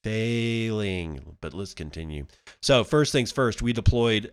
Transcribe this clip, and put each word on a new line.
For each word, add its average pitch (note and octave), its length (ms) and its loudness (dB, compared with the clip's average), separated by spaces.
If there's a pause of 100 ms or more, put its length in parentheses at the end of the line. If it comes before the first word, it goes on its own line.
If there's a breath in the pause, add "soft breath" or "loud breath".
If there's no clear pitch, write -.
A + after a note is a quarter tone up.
failing, A2 1400 -2
but D#2+ 120 -10
let's F#2 200 -10
continue. D#2 520 -10 (360 loud breath)
So B2+ 220 4
first D3+ 280 2
things B2 200 0
first, A#2+ 300 0
we A#2+ 120 0
deployed A2+ 600 2